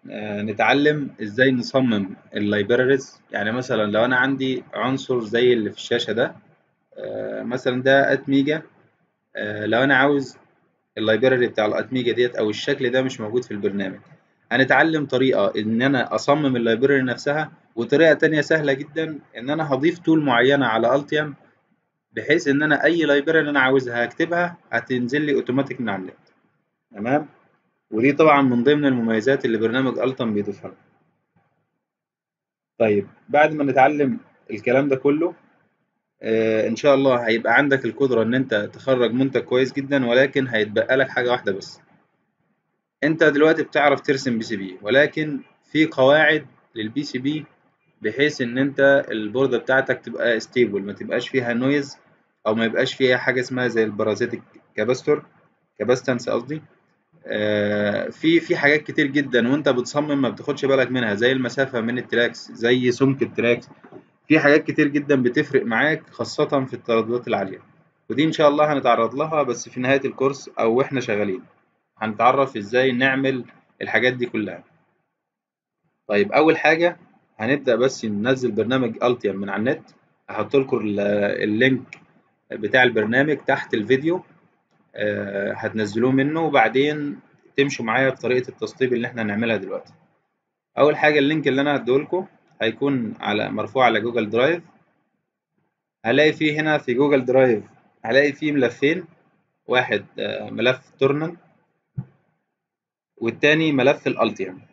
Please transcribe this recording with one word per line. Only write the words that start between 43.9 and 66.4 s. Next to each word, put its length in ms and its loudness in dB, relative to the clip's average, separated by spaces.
ترسم 380 -2
بي 60 -4
سي 120 -6
بي، 260 -10
ولكن 580 0
في 220 2
قواعد 600 4
للبي 280 -6
سي 160 -8
بي 280 -6
بحيث 380 0
إن 180 -4
أنت 520 2
البوردة 480 -2
بتاعتك 420 0
تبقى 400 -2
ستيبل، 420 0
ما 100 -8
تبقاش 360 -6
فيها 240 -2
نويز 460 -2
أو 80 2
ما 100 0
يبقاش 300 -2
فيها 220 2
حاجة 240 -2
اسمها 280 -4
زي 160 2
البارازيتيك 580 -4
كاباستور، 500 -2
كاباستنس 500 -2
قصدي. 340 -6
آه، 840 -2
في، 320 0
في 160 -4
حاجات 260 2
كتير 240 -2
جدا 460 0
وأنت 160 0
بتصمم 540 -2
ما 60 0
بتاخدش 360 -6
بالك 260 2
منها، 240 0
زي 180 2
المسافة 480 -2
من 180 -4
التراكس، 540 -2
زي 380 2
سمك 320 2
التراكس. 460 -2
في 100 4
حاجات 260 4
كتير 240 0
جدا 340 0
بتفرق 420 0
معاك 460 -2
خاصة 540 -2